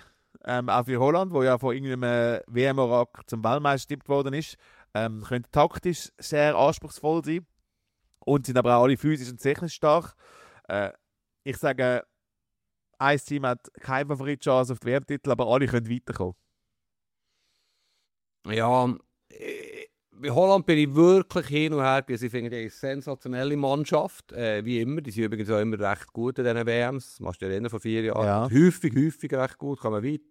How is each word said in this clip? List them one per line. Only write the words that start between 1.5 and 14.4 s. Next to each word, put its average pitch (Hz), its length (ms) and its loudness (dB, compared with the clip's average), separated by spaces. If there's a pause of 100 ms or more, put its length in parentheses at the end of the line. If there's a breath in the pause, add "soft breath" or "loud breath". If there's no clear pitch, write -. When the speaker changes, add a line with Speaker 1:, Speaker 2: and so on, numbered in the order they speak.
Speaker 1:
von 123 160 -2
irgendeinem, 131 300 -6
äh, 120 440 0
W-M-Orakel 123 800 0
zum 113 180 -6
Weltmeister 139 420 0
getippt 143 220 -8
worden 139 240 0
ist. 151 240 -8 (360 soft breath)
Ähm, 110 320 -6
könnte 123 260 -6
taktisch - 640 0
sehr 147 380 0
anspruchsvoll 151 680 0
sein. 165 240 -6 (800)
Und 139 200 2
sind 127 120 -2
aber 120 200 6
auch 120 60 8
alle 131 120 4
physisch 143 340 -2
und 123 120 -16
technisch 147 320 -2
stark. 160 420 0 (540 soft breath)
Äh, 101 220 -4 (520)
ich 135 140 -8
sage, 127 480 0 (920)
ein 139 200 2
Team 139 280 -6
hat 123 140 -2 (220)
keine 135 260 -4
Favoritchance 135 640 0